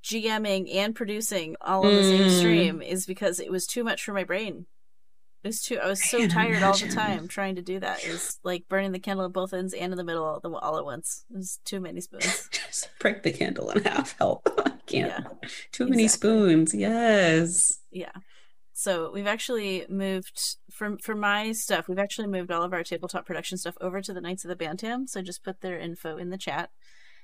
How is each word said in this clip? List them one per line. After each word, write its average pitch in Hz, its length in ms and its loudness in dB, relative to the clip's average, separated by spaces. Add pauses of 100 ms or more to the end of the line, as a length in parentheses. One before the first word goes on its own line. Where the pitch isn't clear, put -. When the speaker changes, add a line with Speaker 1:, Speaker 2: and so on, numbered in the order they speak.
Speaker 1:
G 220 260 -2
M 220 180 0
ing 190 240 0
and 208 240 0
producing 208 680 -4
all 190 260 4
on 202 80 10
the 202 80 8
same 190 200 8
Speaker 2:
Mm. 185 160 8
Speaker 1:
stream 175 440 6
is 185 240 -4
because 185 320 -2
it - 120 -6
was 185 160 -2
too 240 180 -2
much - 180 -2
for 214 100 -6
my 190 120 0
brain. 185 420 -4 (800)
It 196 40 -4
was 226 120 -4
too, - 180 -4
I - 100 -2
was 196 120 0
Speaker 2:
I - 60 2
Speaker 1:
so 240 120 2
Speaker 2:
can 226 120 4
Speaker 1:
tired 175 320 4
all 196 100 6
the 196 120 2
Speaker 2:
imagine. - 120 -4
Speaker 1:
time 185 320 -2
trying 190 280 -4
to 180 60 -8
do 185 180 -6
that. - 240 -6
It 165 80 -4
was - 320 -6
like 180 240 -4
burning 196 240 0
the 185 80 -6
candle 190 260 -4
at 180 60 -8
both 190 200 -2
ends 185 220 -4
and 185 180 -4
in 180 40 -4
the 175 80 -6
middle 165 200 -4
all, 156 160 -4
the, 170 100 -8
all 156 280 -4
at 147 60 -4
once. 143 460 -8
It 233 60 -12
was 185 280 -8
too 196 160 -8
many 175 200 -8
spoons. - 480 -4
Speaker 2:
<laughs> - 40 -10
Just - 360 -6 (120)
break - 240 0
the - 80 2
candle - 380 -2
in 208 120 2
half. - 360 0
Help. - 240 2 (120)
<laughs> - 120 2
I - 40 2 (160)
can't. - 220 0
Speaker 1:
Yeah, - 400 -10 (240)
Speaker 2:
Too 247 160 0
many 233 160 6
Speaker 1:
exactly. 220 260 4
Speaker 2:
spoons. 180 440 6
Yes. 196 1040 4 (100)
Speaker 1:
Yeah. - 220 -12 (600)
So 170 400 -2
we've 202 140 -4
actually 208 640 -2
moved, 190 500 -4 (320)
for, 208 320 -6
for 220 140 -4
my 208 360 0
stuff, 196 360 -2
we've 185 100 -2
actually 202 300 -2
moved 180 240 -4
all 170 100 0
of 175 100 -2
our 175 120 -2
tabletop 175 420 -6
production 175 320 -6
stuff - 220 -8
over 185 200 -4
to 190 140 -10
the 180 60 -8
Knights 180 240 -6
of 175 40 -10
the 175 80 -6
Bantam. 220 520 -6
So 190 140 -6
just 185 220 -10
put 185 160 -8
their 180 180 -6
info 165 400 -8
in 175 120 -8
the 190 80 -8
chat. 165 320 -6 (540)